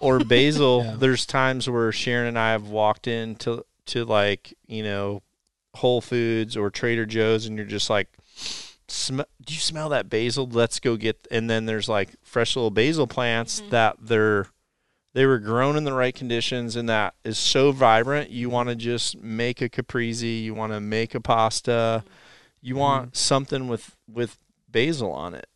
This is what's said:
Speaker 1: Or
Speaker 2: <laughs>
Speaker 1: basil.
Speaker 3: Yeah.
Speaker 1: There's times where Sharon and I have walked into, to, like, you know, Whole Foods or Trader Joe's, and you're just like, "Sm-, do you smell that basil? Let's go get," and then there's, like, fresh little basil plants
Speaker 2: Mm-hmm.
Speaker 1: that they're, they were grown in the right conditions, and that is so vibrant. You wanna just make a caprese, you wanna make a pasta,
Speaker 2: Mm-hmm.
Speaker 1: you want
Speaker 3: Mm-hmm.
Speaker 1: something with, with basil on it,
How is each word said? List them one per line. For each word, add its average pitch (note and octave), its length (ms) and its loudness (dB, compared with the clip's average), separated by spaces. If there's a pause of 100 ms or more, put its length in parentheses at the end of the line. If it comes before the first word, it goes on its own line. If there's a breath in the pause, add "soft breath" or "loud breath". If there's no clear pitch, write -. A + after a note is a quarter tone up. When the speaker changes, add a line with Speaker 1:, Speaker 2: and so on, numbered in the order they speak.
Speaker 1:
Or C3 180 6
Speaker 2:
<laughs> G#2+ 60 2
Speaker 1:
basil. B2+ 580 6
Speaker 3:
Yeah. A2 140 -6
Speaker 1:
There's C3 280 2
times C3 440 0
where A#2 240 0
Sharon A#2+ 340 -2
and A#2 100 -4
I A2+ 140 2
have G#2+ 160 -2
walked G#2+ 400 0
into, A#2 560 -4 (240)
to, A#2+ 180 -4
like, G2+ 480 0 (140)
you A2 160 -8
know, G2+ 400 -4 (520)
Whole B2 260 2
Foods A2+ 560 -2
or G2+ 120 0
Trader A#2 360 -2
Joe's, A2 400 0
and G#2+ 120 -8
you're G#2 80 -8
just G#2 240 -4
like, G2+ 200 0 (800 loud breath)
"Sm-, - 340 -6 (240)
do D3+ 80 -12
you D#3+ 60 -8
smell D#3 300 -4
that G#2+ 200 0
basil? A#2+ 380 0
Let's A#2 320 2
go A#2 180 0
get," A2 340 -4
and A#2 180 -2
then A2+ 160 0
there's, A2 240 -2
like, G2+ 340 -2
fresh - 340 -2
little A2+ 140 2
basil C3 360 2
plants A#2 540 -2
Speaker 2:
Mm-hmm. G#3 100 -16
Speaker 1:
that A2+ 300 4
they're, G#2+ 460 2 (640)
they C3 120 4
were C3+ 140 4
grown B2 380 0
in D#3 80 -2
the C3+ 80 -2
right B2+ 220 0
conditions, A#2+ 600 -4
and A#2+ 140 -4
that G#2+ 340 0
is A2 140 -6
so C#3 340 4
vibrant. C3 580 4
You A#2+ 200 -6
wanna A#2+ 260 -2
just A#2 420 -4
make A#2 440 -4
a A#2+ 80 -2
caprese, A#2 580 -4 (120)
you A2 140 -6
wanna G#2+ 280 -6
make A2 340 -2
a A#2+ 60 -6
pasta, A2+ 840 2
Speaker 2:
Mm-hmm. - 40 -20 (520 soft breath)
Speaker 1:
you B2 160 -8
want C#3 300 0
Speaker 3:
Mm-hmm. - 80 -16
Speaker 1:
something C3+ 520 0
with, - 280 -6 (120)
with A#2 300 -4 (320)
basil B2 420 0
on D#2+ 220 -8
it, B1+ 220 -16